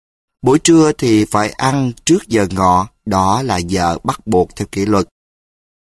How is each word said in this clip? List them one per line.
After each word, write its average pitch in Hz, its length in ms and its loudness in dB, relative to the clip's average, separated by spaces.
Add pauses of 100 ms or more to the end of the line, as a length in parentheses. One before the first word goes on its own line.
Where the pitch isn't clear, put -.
(420)
Buổi 135 180 4
trưa 160 320 4
thì 110 340 0
phải 104 240 -4
ăn 135 420 -2 (140)
trước 180 220 0
giờ 107 240 0
ngọ, 92 360 2 (180)
đó 98 360 0
là 117 160 -4
giờ 87 460 -2
bắt - 240 -8
buộc 110 280 0
theo 104 160 -8
kỷ 98 140 -4
luật. 101 220 0 (800)